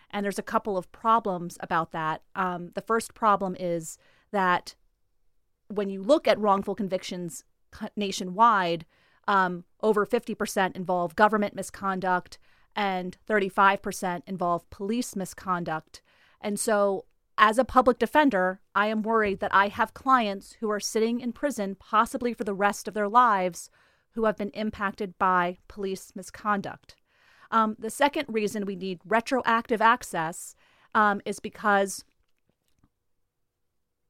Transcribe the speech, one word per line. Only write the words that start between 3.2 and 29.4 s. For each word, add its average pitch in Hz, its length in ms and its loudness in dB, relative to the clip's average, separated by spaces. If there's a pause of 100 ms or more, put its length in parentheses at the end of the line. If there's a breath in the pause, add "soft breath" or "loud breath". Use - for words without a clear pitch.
is 170 380 -6 (340 soft breath)
that 185 420 0 (920)
when 196 220 -4
you 196 120 -8
look 285 240 2
at 208 120 4
wrongful 196 360 0
convictions 180 720 -6 (340)
c-, 214 160 -10
nationwide, 190 920 0 (420 soft breath)
um, 185 360 2 (180)
over 208 240 2
fifty 233 280 -2
percent 190 420 -2
involve 175 380 -2
government 208 400 2
misconduct 185 840 -4 (380 soft breath)
and 185 400 -4 (100)
thirty-five 196 560 4
percent 185 460 -6
involve 175 420 -2
police 226 460 -6
misconduct. 175 840 -6 (380 soft breath)
And 202 180 -4
so, 202 460 2 (320)
as 214 220 8
a 262 60 6
public 247 340 4
defender, 214 640 2 (140)
I 202 120 2
am 220 160 -2
worried 214 380 0
that 202 140 -4
I 196 140 6
have 220 260 -2
clients 226 640 0
who 214 100 -2
are 208 80 0
sitting 226 420 -2
in 240 120 -6
prison, 202 440 -4
possibly 233 560 0
for 226 120 -6
the 202 100 -4
rest 202 320 0
of 202 80 -10
their 208 140 -2
lives, 202 600 2 (420 soft breath)
who 226 120 -2
have 220 120 2
been 202 140 -6
impacted 208 680 -6
by 180 480 2
police 196 480 -8
misconduct. - 840 -6 (540 soft breath)
Um, 220 260 2
the 220 140 -10
second 285 380 0
reason 214 360 -4
we 196 120 -8
need 185 280 -8
retroactive 226 800 0